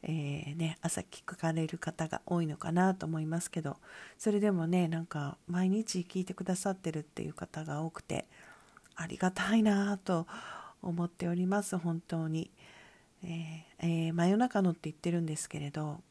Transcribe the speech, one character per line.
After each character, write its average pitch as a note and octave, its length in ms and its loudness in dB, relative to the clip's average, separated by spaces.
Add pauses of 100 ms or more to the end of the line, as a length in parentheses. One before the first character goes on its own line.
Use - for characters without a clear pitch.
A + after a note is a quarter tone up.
え D3 460 -4
ー、 - 20 -8
ね、 D#3+ 260 -2
朝 E3+ 200 -2
聞 - 240 -14
か E3+ 260 -2
れ D#3+ 140 2
る E3 140 -6
方 E3 280 -4
が - 200 -4
多 F3 140 2
い E3 60 2
の D3+ 100 -4
か - 140 -4
な F#3 220 6
と F3 140 -4
思 D#3+ 120 0
い D#3 60 -2
ま E3 160 0
す - 80 -6
け E3+ 120 -4
ど、 C#3+ 160 -4 (420)
そ G#3+ 120 2
れ G#3 80 4
で G#3 120 4
も E3+ 160 2
ね、 F3 200 4
な E3 140 0
ん E3+ 60 -6
か C#3+ 300 -6 (100)
毎 F3+ 220 2
日 G3 380 0
聞 F#3 140 -2
い F#3 40 0
て F#3 100 -10
く - 80 -6
だ F#3 120 0
さ G3 160 0
っ F#3 40 0
て F#3+ 160 -4
る D#3 80 -2
っ D3+ 40 -6
て - 200 -8
い D#3 60 -4
う D#3 40 -10
方 D#3 320 -8
が D3 160 -4
多 D#3+ 80 -2
く - 140 -14
て、 - 240 -6 (680)
あ E3 120 -6
り - 100 -8
が F#3 140 2
た F#3+ 240 2
い A3 80 8
な G3+ 340 4
と E3+ 300 0 (560)
思 E3+ 220 -2
っ F3 40 -2
て - 180 -6
お E3+ 60 0
り F3+ 140 2
ま G3+ 160 2
す、 F#3+ 140 -2
本 E3 240 0
当 D#3+ 260 -2
に。 D#3+ 240 -4 (720)
え F3+ 40 -10
ー、 E3 800 -2
え E3 40 0
ー、 - 20 -2
真 E3+ 140 4
夜 G3 100 6
中 A#3+ 240 4
の F#3 100 6
っ - 20 2
て - 100 -6
言 D3+ 100 -4
っ - 20 -12
て - 140 -2
る E3+ 120 2
ん E3 40 0
で D#3 100 -2
す - 140 -6
け D3+ 100 -8
れ C#3+ 120 -4
ど D3+ 400 -4